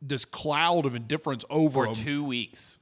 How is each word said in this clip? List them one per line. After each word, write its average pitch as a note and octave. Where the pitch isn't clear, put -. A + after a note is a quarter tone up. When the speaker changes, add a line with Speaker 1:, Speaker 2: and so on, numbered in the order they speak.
Speaker 1:
this C#3
cloud D#3+
of B2+
indifference B2
over C#3+
Speaker 2:
For -
Speaker 1:
them A2+
Speaker 2:
two C#3+
weeks. -